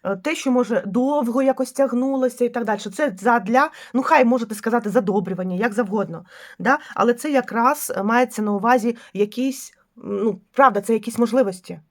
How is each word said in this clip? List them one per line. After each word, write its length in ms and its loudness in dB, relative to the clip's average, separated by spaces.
Е, 120 -4
те, 180 -4
що, 160 -4
може, 360 2
довго 560 0
якось 300 0
тягнулося 720 0
і 40 0
так 160 -4
далі, 160 -2
це 400 -4
задля, 500 2
ну, 80 2
хай 220 6
можете 300 0
сказати, 360 -2
задобрювання, 680 -2
як 160 0
завгодно, 520 -4
да? 200 2
Але 200 2
це 160 -6
якраз, 680 0
е, 60 -2
мається 400 0
на 100 -2
увазі 440 2
якісь, 600 -4
ну, 440 -4
правда, 280 4
це 120 -2
якісь 260 -2
можливості. 600 0